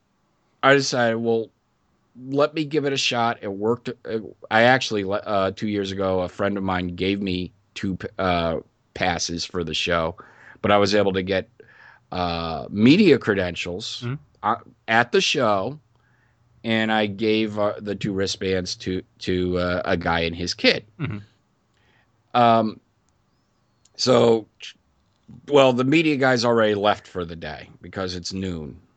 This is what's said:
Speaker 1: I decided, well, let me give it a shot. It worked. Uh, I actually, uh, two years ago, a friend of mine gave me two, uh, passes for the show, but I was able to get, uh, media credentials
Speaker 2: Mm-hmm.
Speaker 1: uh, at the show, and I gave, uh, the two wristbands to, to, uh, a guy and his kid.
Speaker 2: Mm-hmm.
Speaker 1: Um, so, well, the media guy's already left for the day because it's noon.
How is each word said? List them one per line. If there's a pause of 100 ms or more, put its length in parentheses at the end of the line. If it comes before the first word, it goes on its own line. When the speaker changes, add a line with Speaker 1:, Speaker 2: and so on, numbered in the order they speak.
(640)
Speaker 1:
I
decided,
well, (800)
let
me
give
it
a
shot.
It
worked. (160)
Uh, (320)
I
actually,
uh,
two
years
ago,
a
friend
of
mine
gave
me (220)
two, (200)
uh, (360)
passes
for
the
show, (460)
but
I
was
able
to
get, (640)
uh,
media
credentials
Speaker 2:
Mm-hmm. (300)
Speaker 1:
uh, (300)
at
the
show, (840)
and
I
gave,
uh,
the
two
wristbands
to, (180)
to,
uh,
a
guy
and
his
kid. (160)
Speaker 2:
Mm-hmm. (1200)
Speaker 1:
Um, (1160)
so, (1000)
well,
the
media
guy's
already
left
for
the
day (120)
because
it's
noon. (160)